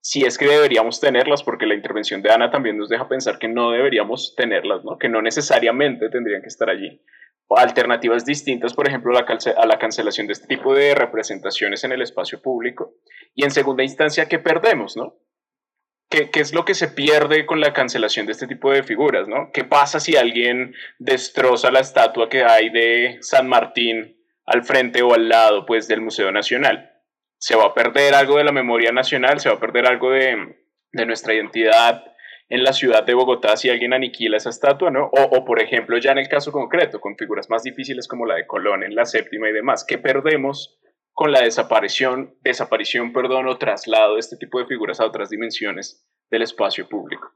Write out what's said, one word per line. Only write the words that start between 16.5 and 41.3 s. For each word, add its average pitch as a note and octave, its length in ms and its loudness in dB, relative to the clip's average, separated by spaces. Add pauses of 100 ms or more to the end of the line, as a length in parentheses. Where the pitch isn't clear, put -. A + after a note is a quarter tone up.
lo E3 120 0
que G3 80 0
se E3+ 160 -2
pierde D3 560 2
con D#3 160 -2
la D3 100 2
cancelación A#2 540 -2
de G#2+ 80 -6
este B2+ 140 -10
tipo C3+ 240 -2
de C#3 120 2
figuras, A2+ 460 -2
no? C3 240 -6
¿Qué C3+ 100 -4
pasa C#3+ 360 2
si D3+ 180 0
alguien A#2+ 560 0 (260)
destroza B2+ 720 2
la C3 80 6
estatua A#2 480 2
que C3 160 0
hay A2+ 260 6
de A#2 520 0
San C3 260 2
Martín A#2 680 0 (280)
al A#2+ 180 0
frente B2 400 2
o A#2+ 100 6
al A2+ 160 4
lado, A2+ 360 6
pues, A2+ 220 0
del A2 140 0
Museo G#2+ 300 -4
Nacional? A#2+ 580 -2 (480)
¿Se - 180 -2
va A2 120 6
a - 60 0
perder C#3 400 2
algo C#3 240 6
de D3 60 4
la D3 80 2
memoria A#2 400 0
nacional? C3 480 0
¿Se C#3 100 -2
va - 60 4
a - 40 -14
perder A#2+ 280 0
algo B2+ 240 0
de, C3 240 2 (560)
de A#2 140 -4
nuestra A2+ 280 -4
identidad A2+ 680 2 (460)
en B2 140 -2
la C3+ 100 2
ciudad A#2 320 2
de B2 80 2
Bogotá B2 420 2
si B2+ 140 -2
alguien A#2+ 240 0
aniquila C3 420 -2
esa G#2+ 140 -4
estatua, C#3+ 420 0
no? C3+ 140 0
O, C3+ 160 2 (160)
o, C3 80 0
por A2+ 160 0
ejemplo, A#2 360 -2
ya C3+ 140 2
en C3+ 60 2
el C3+ 100 -4
caso C#3+ 240 -2
concreto, C#3+ 480 -2
con G2+ 160 -12
figuras G#2 340 -8
más A2+ 140 -2
difíciles C3 460 -10
como A#2+ 160 -8
la G2+ 100 -2
de E2+ 100 -6
Colón G2 380 -4
en G2+ 120 -10
la A#2+ 100 2
séptima G#2+ 440 -4
y G#2+ 40 -2
demás, B2 340 -2
¿qué B2+ 100 -6
perdemos C#3 800 -2 (360)
con D3+ 180 0